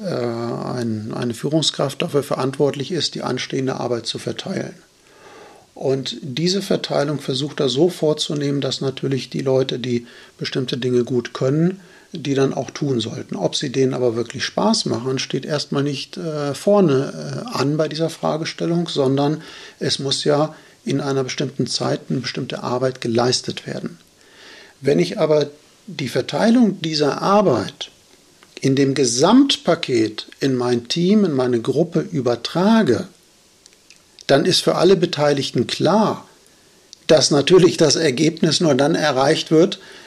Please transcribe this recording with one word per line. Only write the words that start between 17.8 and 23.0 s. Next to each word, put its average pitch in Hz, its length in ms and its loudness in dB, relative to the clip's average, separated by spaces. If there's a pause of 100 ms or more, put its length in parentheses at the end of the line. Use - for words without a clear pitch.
dieser 156 220 -4
Fragestellung, 165 800 -2
sondern 143 540 0 (360)
es - 220 -4
muss 139 240 -4
ja 151 300 2 (300)
in 143 160 -2
einer 135 220 -2
bestimmten 131 460 -4
Zeit 135 400 -4
eine 143 120 -2
bestimmte 127 440 -8
Arbeit 127 360 -2